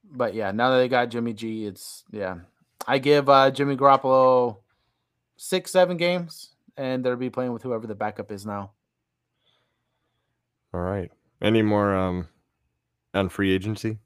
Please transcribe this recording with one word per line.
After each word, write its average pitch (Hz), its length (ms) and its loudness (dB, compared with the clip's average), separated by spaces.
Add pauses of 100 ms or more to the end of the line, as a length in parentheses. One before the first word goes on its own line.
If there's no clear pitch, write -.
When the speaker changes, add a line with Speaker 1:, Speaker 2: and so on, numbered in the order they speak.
Speaker 1:
But, 123 300 -4
yeah, 104 180 -4
now 117 200 2
that 131 40 4
they 127 120 4
got 123 200 2
Jimmy 117 240 -6
G, 110 320 -8
it's, - 480 -14
yeah. 95 240 -6 (500)
I 135 120 2
give, 139 320 4
uh, 135 200 8
Jimmy 139 280 -2
Garoppolo 131 800 4 (800)
six, - 320 -6
seven 180 260 4
games, 175 540 -4 (260)
and 131 260 -4
they'll 123 140 -2
be 123 140 -6
playing 127 240 -4
with 113 80 -12
whoever 117 240 -6
the 110 80 -10
backup 104 360 -8
is 98 140 -12
now. 101 280 -8 (2000)
Speaker 2:
All 87 60 -4
right. 92 300 -4 (300)
Any 110 220 4
more, 104 320 2
um, 90 340 -2 (880)
on 95 160 0
free 98 240 0
agency? 107 520 -4